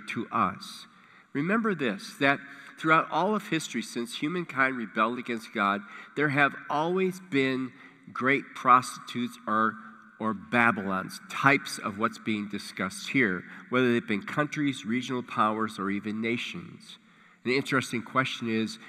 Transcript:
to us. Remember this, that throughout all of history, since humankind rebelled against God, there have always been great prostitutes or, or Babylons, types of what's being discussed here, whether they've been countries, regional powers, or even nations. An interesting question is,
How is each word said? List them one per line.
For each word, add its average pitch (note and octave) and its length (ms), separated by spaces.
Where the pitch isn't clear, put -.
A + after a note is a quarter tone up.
to A2+ 220
us. - 540
Remember G3+ 420
this, A#2+ 460
that C#3 200
throughout D#3+ 320
all F#3 260
of - 120
history, D3+ 340
since A#2+ 360
humankind D3 580
rebelled A2+ 420
against A#2 360
God, G2+ 280
there D3 140
have C#3 240
always F3+ 500
been C3 520
great C3+ 320
prostitutes B2 840
or, G#2+ 280
or A2 140
Babylons, G2 960
types - 480
of G2+ 220
what's A2+ 180
being G#2 320
discussed - 600
here, G2+ 340
whether B2 240
they've A#2 140
been G2 160
countries, D3 600
regional B2 380
powers, A2 560
or G2 140
even G#2 280
nations. - 760
An A#2+ 60
interesting C3 500
question B2+ 480
is, A2 400